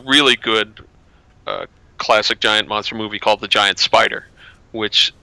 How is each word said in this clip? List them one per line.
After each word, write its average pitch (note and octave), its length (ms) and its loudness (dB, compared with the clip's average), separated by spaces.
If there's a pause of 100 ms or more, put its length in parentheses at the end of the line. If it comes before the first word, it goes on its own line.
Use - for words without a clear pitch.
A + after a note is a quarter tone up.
really C#3+ 300 4
good, A2 500 -2 (640)
uh, - 180 -6 (320)
classic G#2+ 420 0
giant G#2+ 280 0
monster G#2 260 -6
movie G#2+ 240 -8
called G#2 240 0
The G#2+ 60 -8
Giant G2 320 0
Spider, - 480 0 (460)
which - 380 0 (120)